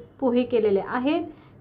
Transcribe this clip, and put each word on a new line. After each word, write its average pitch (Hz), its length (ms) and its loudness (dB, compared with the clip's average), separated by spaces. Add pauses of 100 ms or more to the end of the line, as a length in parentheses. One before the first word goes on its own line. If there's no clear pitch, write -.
(200)
पोहे 247 240 2
केलेले 214 440 2
आहेत. 285 360 -2 (380)